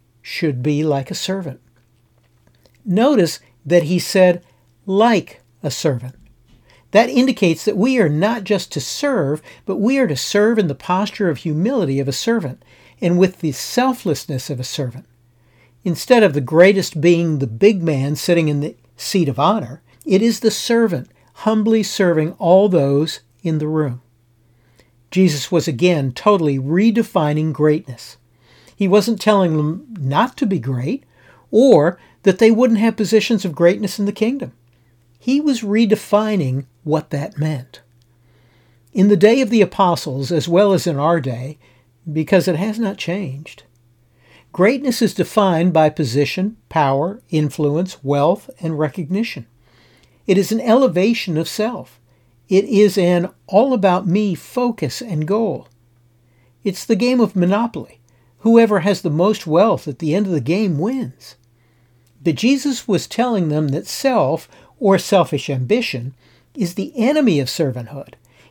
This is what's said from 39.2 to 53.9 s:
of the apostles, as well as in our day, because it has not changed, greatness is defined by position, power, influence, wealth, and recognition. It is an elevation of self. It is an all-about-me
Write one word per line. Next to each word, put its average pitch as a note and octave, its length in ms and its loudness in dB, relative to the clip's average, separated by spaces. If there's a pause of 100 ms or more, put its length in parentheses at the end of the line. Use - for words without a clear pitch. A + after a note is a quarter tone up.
of A3+ 80 0
the A3+ 120 4
apostles, E3+ 680 -2
as E3 160 -2
well G3 240 4
as F#3 140 0
in D3+ 120 -2
our D#3+ 220 0
day, B2+ 380 -8 (560)
because D#3+ 340 2
it E3 100 0
has G#3 200 -4
not G#3 200 -6
changed, D#3+ 680 -10 (880)
greatness B3 480 0
is G#3 140 0
defined F3+ 580 0
by D#3 160 4
position, D3+ 680 -4 (120)
power, D3+ 640 -2
influence, D3+ 720 -2
wealth, C#3+ 560 0
and D#3+ 180 -6
recognition. D#3 680 -4 (800)
It F#3 100 4
is G3 140 0
an A3 100 -2
elevation A3 760 2
of D#3+ 120 -4
self. G#3 500 -8 (500)
It G3 160 2
is G#3 340 4
an F3 300 2 (180)
all-about-me G3 880 2